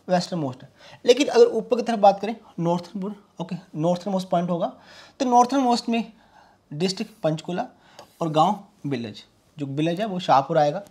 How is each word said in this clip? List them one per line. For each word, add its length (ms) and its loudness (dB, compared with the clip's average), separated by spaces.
वेस्टर्न 320 0
मोस्ट 220 -6
है। 60 -20
लेकिन 220 4
अगर 160 6
ऊपर 320 -2
की 60 -2
तरफ 160 -4
बात 220 4
करें, 160 -6
नॉर्थर्न 400 -2
बोर्ड, 140 -8
ओके, 160 -8
नॉर्थर्न 360 -2
मोस्ट 160 -4
पॉइंट 220 0
होगा, 220 -4
तो 40 -2
नॉर्थर्न 380 4
मोस्ट 260 0
में 240 -2
डिस्ट्रिक्ट 400 -4
पंचकूला 440 -4
और 80 -2
गांव 360 2
विलेज, 380 -8
जो 80 -8
विलेज 340 -2
है 60 -4
वो 120 -6
शाहपुर 400 4
आएगा, 320 2